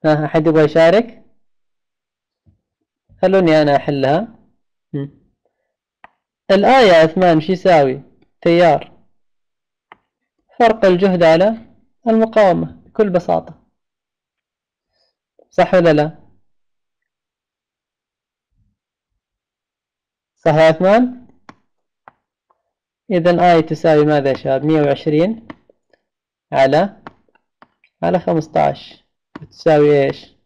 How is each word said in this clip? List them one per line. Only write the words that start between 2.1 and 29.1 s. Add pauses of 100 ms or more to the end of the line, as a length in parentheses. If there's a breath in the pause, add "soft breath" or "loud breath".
خلوني
أنا
أحلها. (680)
مم. (1300)
الآية
يا
عثمان
شو
يساوي؟ (380)
تيار. (1500)
فرق
الجهد
على (500)
المقاومة
بكل
بساطة. (1900)
صح
ولا
لا؟ (4000)
صح
يا
عثمان؟ (1800)
إذن
آي
تساوي
ماذا
يا
شباب؟
مية
وعشرين (1040)
على، (1000)
على
خمستاش. (460)